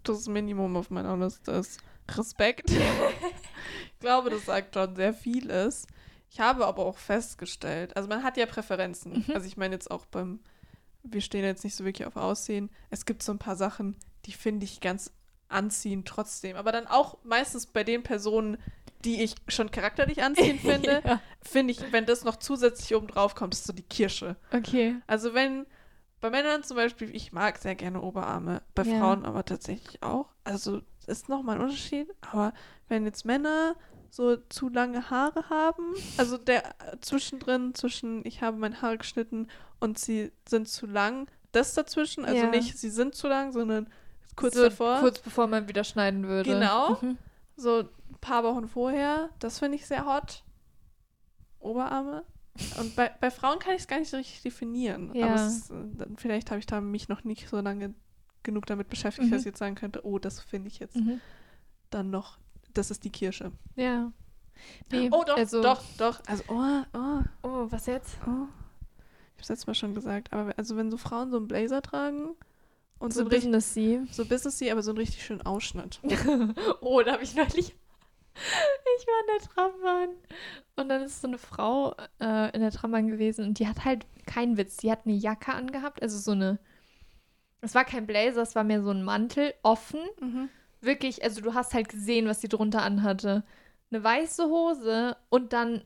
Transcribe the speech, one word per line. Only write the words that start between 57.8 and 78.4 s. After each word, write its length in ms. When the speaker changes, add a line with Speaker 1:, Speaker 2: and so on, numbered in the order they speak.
Speaker 1:
genug 240
damit 220
beschäftigt, 420
dass 60
Speaker 2:
Mhm. 20
Speaker 1:
ich 60
jetzt 140
sagen 160
könnte, 300
oh, 140
das 200
finde 300
ich 100
jetzt 160
Speaker 2:
Mhm. 240
Speaker 1:
dann 220
noch, 260
das 180
ist 120
die 60
Kirsche. 420
Speaker 2:
Ja. 360
Nee, 200
Speaker 1:
Oh, 140
doch, 100
Speaker 2:
also 260
Speaker 1:
doch, 200
doch. 300
Also, 200
oh, 340
oh. 280
Speaker 2:
Oh, 300
was 160
jetzt? 380
Speaker 1:
Oh. 220
Ich 60
hab's 100
letztes 180
Mal 60
schon 220
gesagt, 360
aber 180
we-, 80
also 200
wenn 140
so 60
Frauen 340
so 60
einen 100
Blazer 340
tragen 540
und 140
Speaker 2:
So 80
Speaker 1:
so 40
ein 20
richtig 240
Speaker 2:
businessy. 500
Speaker 1:
so 140
businessy, 460
aber 120
so 80
einen 80
richtig 260
schönen 160
Ausschnitt. 640
Speaker 2:
<laughs> 760
Oh, 200
da 120
hab 80
ich 140
neulich, 400